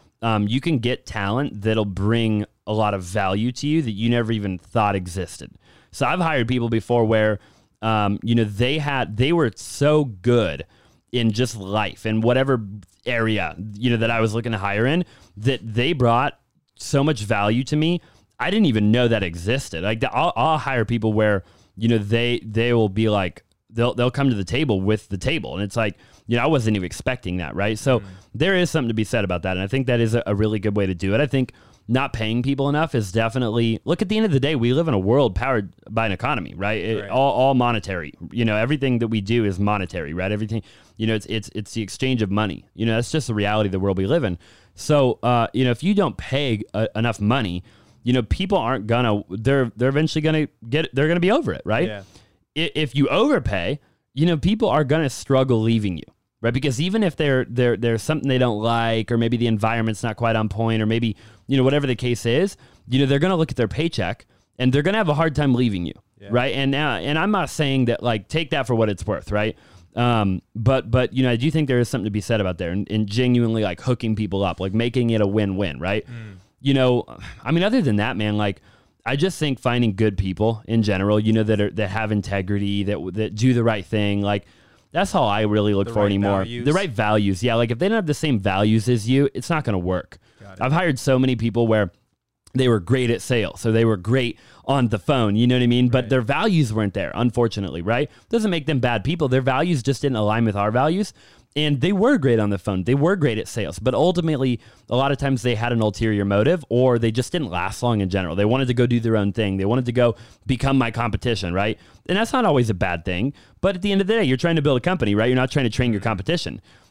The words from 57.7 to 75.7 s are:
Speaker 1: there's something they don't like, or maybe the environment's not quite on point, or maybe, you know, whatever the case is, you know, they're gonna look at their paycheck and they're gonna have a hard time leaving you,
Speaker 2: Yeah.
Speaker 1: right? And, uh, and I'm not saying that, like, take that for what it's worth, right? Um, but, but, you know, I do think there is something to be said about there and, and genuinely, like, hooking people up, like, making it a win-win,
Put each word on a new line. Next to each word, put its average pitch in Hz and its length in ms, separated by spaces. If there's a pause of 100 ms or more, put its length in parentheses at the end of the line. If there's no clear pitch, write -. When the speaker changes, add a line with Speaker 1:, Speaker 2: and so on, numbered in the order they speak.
Speaker 1:
there's 113 240
something 151 260
they 131 120
don't 120 200
like, 113 520
or 120 60
maybe 117 200
the 117 100
environment's 110 560
not 110 120
quite 113 200
on 110 140
point, 113 320
or 107 60
maybe, 113 280 (320)
you 135 100
know, 131 60
whatever 139 220
the 127 100
case 120 300
is, 147 320 (300)
you 127 120
know, 139 60
they're 139 140
gonna 185 160
look 160 160
at - 60
their 120 100
paycheck 117 580 (320)
and 127 160
they're 143 80
gonna 190 160
have 202 120
a 147 40
hard 156 220
time 143 180
leaving 110 320
you, 76 80 (260)
Speaker 2:
Yeah. 101 120
Speaker 1:
right? 120 240
And, 139 180
uh, 135 40 (240)
and 147 180
I'm 190 120
not 180 200
saying 135 340
that, 117 160
like, 110 280
take 156 200
that 139 160
for 131 80
what 113 160
it's 98 160
worth, - 260
right? 104 240 (400)
Um, 110 460 (140)
but, 117 340
but, 127 240
you 131 100
know, 127 80
I 120 40
do 123 160
think 156 160
there 127 120
is 120 100
something 107 160
to 110 60
be 104 100
said 110 200
about 92 160
there 87 140
and, 98 180
and 107 180
genuinely, 117 560
like, 90 180
hooking 117 340
people 98 280
up, 92 160
like, 98 140
making 120 380
it 110 100
a 101 60
win-win, 98 520